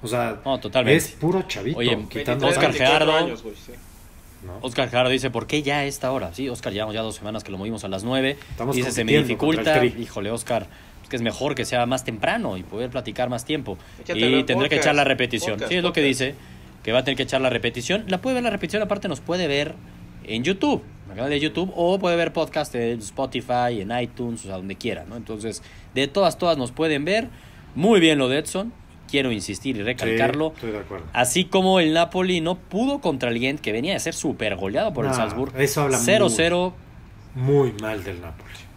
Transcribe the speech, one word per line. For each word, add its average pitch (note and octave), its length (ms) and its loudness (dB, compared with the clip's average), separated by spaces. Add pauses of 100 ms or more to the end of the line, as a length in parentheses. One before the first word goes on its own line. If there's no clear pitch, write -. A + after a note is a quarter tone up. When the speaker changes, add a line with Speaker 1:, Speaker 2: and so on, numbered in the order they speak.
Speaker 1:
O B2 60 -8
sea, A#2 360 -2
Speaker 2:
No, C3+ 160 -2
totalmente. B2+ 380 4
Speaker 1:
es D3+ 140 0
puro F3+ 320 0
chavito, A2 340 -4
Speaker 2:
Oye, A#2+ 180 2 (140)
Speaker 1:
quitando B2 380 0
Speaker 2:
Oscar D3+ 240 4
Speaker 3:
veinticuatro C#3+ 340 4
Speaker 2:
Gerardo. D#3 100 4 (100)
Speaker 3:
años, A#2 180 -6
güey, G#2+ 120 -10
sí. - 180 -18 (680)
Speaker 1:
¿No? F2+ 180 -12
Speaker 2:
Oscar B2+ 280 -2
Gerardo B2+ 220 4
dice, C3 180 0
"¿Por A#2 160 -4
qué D3+ 160 0
ya C#3+ 160 0
a C#3+ 80 0
esta C3+ 260 -2
hora?". G2+ 220 -4
Sí, C3+ 160 -6
Oscar, A#2 240 -6
llevamos G#2+ 220 -4
ya A2 80 -2
dos A2 100 -6
semanas G#2 300 -8
que - 80 -12
lo F#2+ 80 -8
movimos G#2+ 240 -6
a G#2 40 -6
las F#2+ 160 -4
nueve. C3 320 0 (140)
Speaker 1:
Estamos B2+ 260 -4
Speaker 2:
Dice, B2+ 160 0
"Se A#2 140 -2
me B2+ 80 4
Speaker 1:
compitiendo C3 240 4
contra D#3 380 2
el D#3 80 6
Speaker 2:
dificulta". A#2+ 120 2
Speaker 1:
Tri. A#2 80 -6
Speaker 2:
Híjole, G#2 280 -6
Oscar, A2+ 340 -2 (380)
es - 60 -20
que - 80 -6
es A#2 40 -2
mejor B2 320 0
que A#2+ 100 -2
sea A#2+ 220 2
más B2+ 180 0
temprano B2 540 -2
y F2+ 60 -8
poder A#2+ 260 -6
platicar B2 400 -2
más A#2+ 160 -4
tiempo. C3 320 -4 (220)
Speaker 3:
Échatelo A#2+ 380 2
Speaker 2:
Y - 20 6
Speaker 3:
en C3 80 2
Speaker 2:
tendré B2+ 220 2
que D3+ 80 4
Speaker 3:
podcast, D3 100 2
Speaker 2:
echar D3 80 4
la C#3+ 80 6
repetición. B2 540 0
Speaker 3:
podcast, G#2 140 -4
Speaker 2:
Sí, F3+ 60 2
es F3 60 0
lo F3 100 0
que E3 80 2
Speaker 3:
podcast. C#3+ 60 6
Speaker 2:
dice, C3 280 0 (460)
que G#2+ 100 -4
va A#2+ 80 4
a B2+ 40 -2
tener C3 140 -2
que C3+ 60 -2
echar C3 180 0
la B2+ 100 4
repetición. A#2+ 560 -2
La F#3 120 -2
puede C4 140 -2
ver B3 100 0
la A#3+ 60 2
repetición, G3+ 320 -2
aparte G3+ 260 -2
nos D3+ 140 -4
puede F3 240 -2
ver C#3+ 300 0 (480)
en A2+ 200 -4
YouTube, G3+ 380 2 (240)
en G2 60 -16
el F#2 60 -12
canal B2+ 120 -2
de D3 100 2
YouTube, D#3 360 -2
o F3+ 240 4
puede F3+ 160 2
ver E3 180 0
podcast D3+ 400 -2
en A#2 240 0
Spotify, B2 840 -2
en F#2+ 100 -6 (100)
iTunes, A#2+ 440 -6
o - 20 -10
sea, G2 80 -8
donde F#2+ 200 -8
quiera, F2+ 320 -6
¿no? A2 100 -12
Entonces, A2 440 -8 (320)
de C3+ 140 0
todas, F3+ 320 2
todas E3+ 180 2
nos B2 140 -2
pueden D3+ 340 0
ver. G#3 220 0 (480)
Muy G3 240 6
bien D#3+ 180 8
lo C3 120 4
de C#3 100 2
Edson, G3 340 -4 (360)
quiero C3+ 220 2
insistir G#2+ 460 -4
y G2+ 60 -4
recalcarlo. A#2+ 680 0
Speaker 1:
Sí, - 40 -16
estoy A2+ 160 -8
de G#2 80 -4
acuerdo. F#2 340 -10
Speaker 2:
Así F3+ 320 2
como F#3+ 360 4
el D#3 120 4
Napoli F3+ 480 2
no E3+ 140 0
pudo C4 460 -2
contra C3 280 0
el A#2 100 0
Ghent, C3 200 -2
que G#2+ 140 -4
venía C#3 200 -2
de C#3+ 60 -2
ser D#3+ 160 -4
súper A2 400 -2
goleado A2 380 -2
por C3+ 120 -2
el C3+ 60 2
Speaker 1:
No, B2+ 60 2
Speaker 2:
Salzburg. A#2+ 420 -2
Speaker 1:
eso C#3+ 220 2
habla C#3 160 2
muy A#2 80 2
Speaker 2:
Cero G3 240 6
cero. F3 440 2 (640)
Speaker 1:
muy C3 380 4
mal G#2+ 300 -6
del F2 180 -8
Napoli. E2 280 -14 (280)